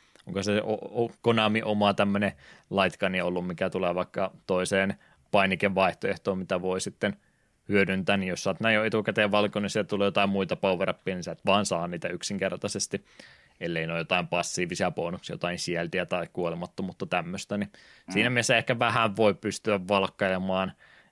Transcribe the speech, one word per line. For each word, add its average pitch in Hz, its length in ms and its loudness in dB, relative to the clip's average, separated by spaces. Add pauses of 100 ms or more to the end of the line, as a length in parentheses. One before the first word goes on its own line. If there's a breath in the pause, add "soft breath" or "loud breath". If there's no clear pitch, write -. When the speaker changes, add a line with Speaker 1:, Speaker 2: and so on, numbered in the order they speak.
(260 soft breath)
Speaker 1:
onko 95 160 -4
se 104 200 0
o-, 107 420 -2
o-, 117 60 -6 (120)
Konami 110 400 2
oma 104 320 4
tämmönen 101 380 2 (380 loud breath)
laitkani 92 500 0
ollut, 90 260 -2
mikä 90 240 -2
tulee 90 240 -2
vaikka 92 380 -4 (140)
toiseen 95 480 0 (360 soft breath)
painikevaihtoehtoon, 95 1080 0
mitä 92 240 -4
voi 92 180 -2
sitten - 360 -4 (520)
hyödyntää, 98 480 2
niin 92 120 -2
jos 90 140 -6
sä 98 80 -2
oot 90 100 -4
näin 113 140 4
jo 107 100 2
etukäteen 107 460 0
valkoinen, 104 340 2
niin 95 60 -2
sieltä 104 180 -2
tulee 101 180 0
jotain 98 240 2
muita 98 260 0
power-upia, 95 580 0
niin 90 100 -8
sä 85 80 -8
et - 140 -12
vaan 98 200 4
saa 85 220 -2
niitä 87 200 -6
yksinkertaisesti, 95 960 -4 (560 loud breath)
ellei 82 260 -4
ne 82 60 -6
ole 85 80 -4
jotain 87 280 0
passiivisia 87 640 -2
bonuksia, 85 440 -6
jotain 87 240 -4
shieldia 85 480 -4
tai 87 260 -4
kuolemattomuutta 87 760 -6
tämmöstä, 90 500 -4
niin 101 160 -4 (340 loud breath)
Speaker 2:
Mm. - 60 -10
Speaker 1:
siinä 110 180 2
mielessä 123 260 4
ehkä 117 220 2
vähän 113 380 2
voi 107 180 6
pystyä 104 540 -2
valkkailemaan – 95 840 2 (400 soft breath)